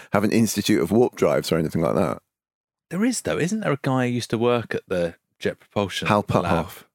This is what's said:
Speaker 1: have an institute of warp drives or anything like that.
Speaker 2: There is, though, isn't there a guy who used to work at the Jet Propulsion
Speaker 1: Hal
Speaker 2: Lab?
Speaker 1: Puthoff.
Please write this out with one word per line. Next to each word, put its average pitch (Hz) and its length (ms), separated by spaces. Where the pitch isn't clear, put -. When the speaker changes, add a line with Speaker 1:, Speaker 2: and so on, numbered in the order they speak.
Speaker 1:
have 101 100
an 107 80
institute 104 500
of 87 100
warp 117 240
drives 76 360
or 82 60
anything 82 240
like 58 140
that. 78 260
Speaker 2:
There 190 160
is, 247 160
though, - 160
isn't 190 240
there 156 100
a 139 100
guy 131 260
who 123 80
used 117 160
to 120 60
work 120 360
at - 140
the 87 280
Jet - 220
Propulsion - 480
Speaker 1:
Hal 104 200
Speaker 2:
Lab? 90 180
Speaker 1:
Puthoff. - 160